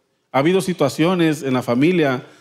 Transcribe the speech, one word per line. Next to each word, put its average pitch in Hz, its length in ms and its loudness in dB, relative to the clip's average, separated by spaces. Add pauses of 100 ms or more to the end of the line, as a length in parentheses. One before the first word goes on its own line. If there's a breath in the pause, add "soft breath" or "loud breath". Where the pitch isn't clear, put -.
(320)
Ha 127 80 0
habido 180 220 2
situaciones 160 840 0
en 135 100 -2
la 127 80 -2
familia 135 640 0 (160 loud breath)